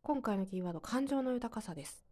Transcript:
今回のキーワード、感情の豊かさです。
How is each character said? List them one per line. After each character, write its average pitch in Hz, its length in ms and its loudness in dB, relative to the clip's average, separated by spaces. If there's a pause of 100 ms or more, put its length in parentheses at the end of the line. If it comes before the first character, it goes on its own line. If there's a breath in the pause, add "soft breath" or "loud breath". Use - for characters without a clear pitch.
今 285 220 2
回 202 160 2
の 190 80 2
キ 190 100 -4
ー 180 60 0
ワ 175 80 0
ー - 20 -4
ド、 160 80 -4
感 262 240 0
情 269 160 2
の 254 100 2
豊 240 220 -2
か 220 80 -4
さ 170 140 -6
で 143 100 -8
す。 - 260 -14